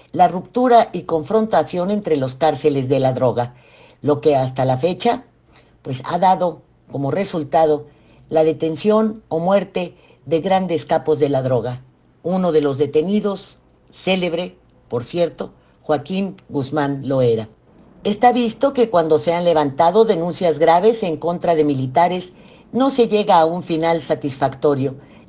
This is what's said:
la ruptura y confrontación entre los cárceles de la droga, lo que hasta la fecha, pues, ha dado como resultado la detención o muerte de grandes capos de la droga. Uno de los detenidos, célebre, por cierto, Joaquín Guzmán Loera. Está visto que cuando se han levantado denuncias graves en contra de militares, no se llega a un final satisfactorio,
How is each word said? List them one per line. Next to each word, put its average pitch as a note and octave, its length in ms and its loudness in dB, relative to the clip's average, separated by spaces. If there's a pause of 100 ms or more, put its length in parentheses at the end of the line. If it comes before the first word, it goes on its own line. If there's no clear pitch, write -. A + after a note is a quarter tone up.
(120)
la F3 160 4
ruptura A#3 640 2
y F3 100 -8
confrontación F3+ 880 -2
entre G3+ 260 -2
los C3 160 -4
cárceles C#3+ 560 0
de C3+ 100 2
la C3 140 2
droga, A#2+ 420 -2 (460)
lo C#3+ 180 0
que D3+ 160 2
hasta C3 300 -2
la C3 120 0
fecha, F3+ 480 -2 (580)
pues, B2+ 220 -8
ha E3+ 120 -4
dado F3+ 460 2 (280)
como C#3 180 -4
resultado D#3 800 0 (420)
la D#3+ 140 2
detención G#3 840 0
o D#3+ 100 -4
muerte F#3 560 -2 (300)
de D#3 160 0
grandes F#3 440 0
capos D#3 340 0
de C#3+ 100 2
la C3+ 120 0
droga. B2 400 -4 (400)
Uno F3+ 300 -2
de D#3 100 4
los C#3 160 0
detenidos, F3+ 800 -2 (320)
célebre, F3+ 680 -4 (320)
por A#2 140 -4
cierto, - 480 -4 (300)
Joaquín F#3 560 -4 (120)
Guzmán C#3 580 -4
Loera. A#2+ 420 0 (540)
Está G#3+ 280 2
visto A#3+ 420 0
que A#3+ 160 2
cuando D#3+ 300 2
se E3+ 140 -2
han F3 120 -2
levantado E3 600 2
denuncias E3+ 540 0
graves F3+ 440 4
en D#3+ 140 -4
contra E3+ 380 -2
de D#3 80 2
militares, D3 720 0 (380)
no C4 200 0
se A#3+ 160 2
llega G3+ 320 4
a D#3+ 60 6
un F3 180 -2
final E3 380 0
satisfactorio, C#3 920 -2 (340)